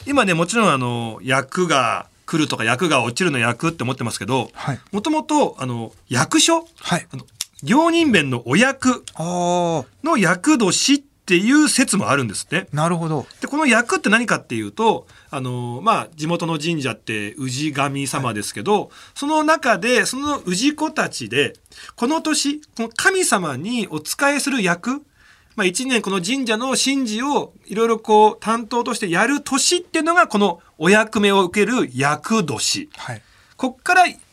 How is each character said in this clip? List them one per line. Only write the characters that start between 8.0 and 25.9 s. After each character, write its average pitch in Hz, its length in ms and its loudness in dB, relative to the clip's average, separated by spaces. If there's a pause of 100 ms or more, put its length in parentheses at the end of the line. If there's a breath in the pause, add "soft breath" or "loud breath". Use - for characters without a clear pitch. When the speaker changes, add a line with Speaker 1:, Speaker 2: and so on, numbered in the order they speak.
Speaker 1:
弁 147 200 2
の 120 160 -2
お 139 100 2
役 262 560 2
Speaker 2:
あ 160 100 -8
ー。 175 640 0 (180)
Speaker 1:
の 320 140 0
厄 190 400 4
年 240 380 2
っ - 20 2 (300)
て 180 80 2
い 202 160 2
う 302 160 6
説 220 300 0
も 107 120 0
あ 131 60 4
る 139 80 2
ん 113 60 -4
で 92 60 -8
す - 100 -10
っ - 20 -20
て。 180 240 -4
Speaker 2:
な 151 160 0
る 175 80 0
ほ 165 140 -4
ど。 147 180 -4 (140)
Speaker 1:
で、 254 60 -8
こ 285 100 -4
の 311 80 0
役 233 320 2
っ - 20 0
て 285 80 -2
何 226 200 2
か 170 100 0
っ - 80 -8
て 123 100 -8
い 110 60 -4
う 101 100 -8
と、 214 360 0 (220 soft breath)
あ 139 120 -8
の、 123 420 -8
ま 190 200 2
あ、 107 120 -10
地 156 100 -8
元 170 200 -2
の 160 120 -4
神 156 240 -4
社 127 100 -2
っ 107 40 -6
て 104 420 -8
氏 135 360 -6
神 139 340 -2
様 131 260 -4
で 104 100 -6
す - 100 -10
け 104 100 -10
ど、 196 200 0
Speaker 2:
は - 20 -8
い。 - 40 -20 (240 loud breath)
Speaker 1:
そ 285 140 -8
の 311 160 0
中 302 340 2
で、 214 280 2
そ - 100 -6
の 196 300 -4
氏 196 280 0
子 311 160 -4
た 214 200 -4
ち - 180 -10
で、 120 240 0 (460 loud breath)
こ 233 100 -2
の 320 140 0
年、 302 400 -2 (160)
こ 226 60 -2
の - 120 -6
神 381 300 0
様 165 320 -2
に 214 340 -4
お 156 60 -6
仕 - 180 -8 (180)
え 285 60 0
す - 100 -4
る 254 140 -2
役、 180 400 -2 (540 soft breath)
ま 214 60 0
あ、 - 20 2
一 185 200 -2
年 247 160 0